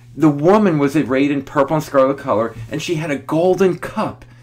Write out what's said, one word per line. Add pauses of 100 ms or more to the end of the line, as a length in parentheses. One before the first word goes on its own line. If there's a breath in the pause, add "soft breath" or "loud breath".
(140 loud breath)
the
woman
was
arrayed
in
purple
and
scarlet
color, (160 loud breath)
and
she
had
a
golden
cup (160 soft breath)